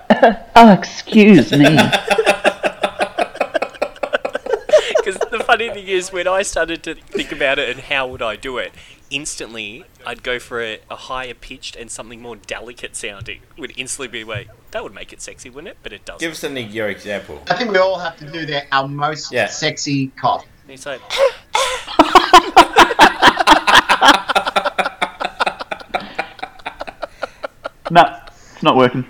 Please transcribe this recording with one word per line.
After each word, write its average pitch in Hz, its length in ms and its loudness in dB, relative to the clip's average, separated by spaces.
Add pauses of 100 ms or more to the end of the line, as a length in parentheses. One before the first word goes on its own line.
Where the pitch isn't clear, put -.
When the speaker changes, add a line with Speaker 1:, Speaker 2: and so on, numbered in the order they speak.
Speaker 1:
<laughs> - 460 4
"Oh, 233 160 12
excuse 202 800 6
me." 143 300 6
Speaker 2:
<laughs> - 60 4 (3250)
'Cause 190 140 -6 (140)
the 226 140 -4
funny 226 240 0
thing 196 180 -12
is, 185 240 -4
when 180 160 -4
I 190 140 0
started 165 420 -4
to 160 120 -10
think - 360 -10
about 143 280 -2
it 120 100 -4
and 123 100 -8
how 135 280 -4
would 127 140 -12
I 110 140 -6
do 127 220 -10
it, 92 160 -8 (360)
instantly 117 760 -12 (200)
I'd 120 160 -12
go 123 160 -6
for 120 240 -10
a, 110 180 -10 (100)
a 110 80 -14
higher 127 360 -12
pitched - 440 -18
and 113 120 -18
something 117 320 -18
more 120 140 -16
delicate 107 580 -14
sounding 101 460 -12 (180)
would 127 200 -14
instantly 127 320 -10
be, 113 160 -12
"Wait, 107 220 -12 (240)
that 226 120 -10
would 131 100 -16
make 92 200 -20
it - 80 -20
sexy, - 280 -18
wouldn't 147 200 -18
it?" - 120 -20
But 107 120 -16
it 101 100 -20
doesn't. 87 160 -16
Speaker 3:
Give 165 140 -8
us 156 100 -16
an, 139 140 -8
your 107 320 -8
example. 95 600 -12
Speaker 4:
I 175 60 0
think 233 160 -6
we 190 60 0
all 190 200 0
have 170 200 -10
to 147 120 -18
do 160 160 -10
the, 143 180 -6 (100)
our 139 160 -2
most 147 420 -8
Speaker 3:
Yeah. 120 140 0
Speaker 4:
sexy 143 600 -4
cough. 113 360 -4 (200)
Speaker 2:
And - 100 -20
it's - 120 -18
like, 135 200 -10
<laughs> - 60 -14 (4000)
Speaker 1:
No, 165 140 8 (500)
it's - 100 -16
not 147 120 4
working. 127 340 4